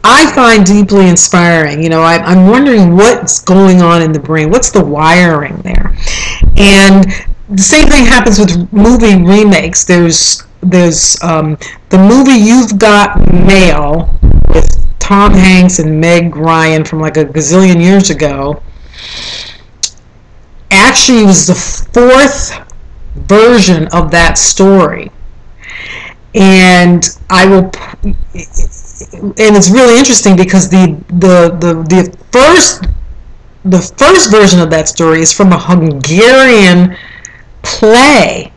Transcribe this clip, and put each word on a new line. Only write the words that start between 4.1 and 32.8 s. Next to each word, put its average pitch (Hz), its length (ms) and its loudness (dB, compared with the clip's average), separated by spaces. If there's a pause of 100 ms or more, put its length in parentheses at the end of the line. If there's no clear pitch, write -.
the 151 80 -6
brain, 156 300 -4
what's 233 200 -2
the 185 140 -2
wiring 156 760 -2
there. - 360 -2 (640)
And 196 500 4 (420)
the 196 140 -4
same 302 260 2
thing 277 160 4
happens 233 340 2
with 180 340 -2
movie 220 440 2
remakes. 180 680 0
There's, 175 580 -2 (180)
there's, 175 600 -2
um, 156 360 -4 (300)
the 190 100 2
movie 254 340 4
You've 220 460 0
Got 208 540 2
Mail 170 840 2 (400)
with - 440 2
Tom 202 340 2
Hanks 185 460 2
and 156 220 -4
Meg 170 360 0
Ryan 160 480 -2
from, 156 160 -8
like, 156 160 -6
a 156 80 -2
gazillion 165 560 0
years 190 300 0
ago. 143 520 -6 (2000)
Actually, 226 520 0
it 208 40 2
was 185 200 0
the 180 80 -2
fourth - 1120 -2 (500)
version 196 720 2
of 165 240 -2
that 165 260 0
story. 190 720 0 (1200)
And 185 720 2 (200)
I 190 160 0
will, 190 260 2
p-, - 440 -8 (180)
and - 1200 -4
it's 180 140 2
really 240 280 4
interesting 233 380 0
because 185 320 0
the, 175 280 0 (120)
the, 180 500 2
the, 165 300 -4
the 180 280 -2 (140)
first, 294 540 0 (800)